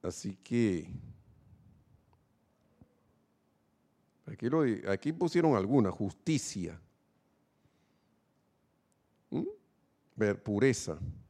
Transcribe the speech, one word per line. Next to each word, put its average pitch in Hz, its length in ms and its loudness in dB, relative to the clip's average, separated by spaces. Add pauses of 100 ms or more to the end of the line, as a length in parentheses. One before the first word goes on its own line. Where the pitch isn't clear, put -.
Así 92 400 -8
que 107 460 0 (3500)
aquí 113 220 -6
lo, 160 140 4 (280)
aquí 98 220 0
pusieron 165 420 4
alguna, 104 360 4
justicia. 92 880 -4 (2500)
¿Mm? - 160 -4 (680)
Ver, 104 260 0
pureza. 104 560 0 (320)